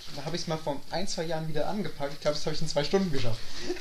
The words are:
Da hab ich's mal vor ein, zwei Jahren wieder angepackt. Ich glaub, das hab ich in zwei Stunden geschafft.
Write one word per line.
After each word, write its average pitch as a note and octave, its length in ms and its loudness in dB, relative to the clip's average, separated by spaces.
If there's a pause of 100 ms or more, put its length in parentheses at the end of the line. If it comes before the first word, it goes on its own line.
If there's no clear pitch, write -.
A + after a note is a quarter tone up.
(180)
Da C#3 80 -8
hab D#3+ 80 -6
ich's F3 140 -4
mal D#3+ 100 -4
vor C#3 240 -6 (100)
ein, E3+ 160 0
zwei - 160 -2
Jahren D#3+ 240 -4
wieder D3+ 220 2
angepackt. E3 440 -4
Ich - 60 -6
glaub, D3 140 0
das - 120 2
hab D#3+ 80 0
ich - 80 4
in D#3+ 60 4
zwei C#3+ 160 2
Stunden F#3+ 280 2
geschafft. - 280 6 (420)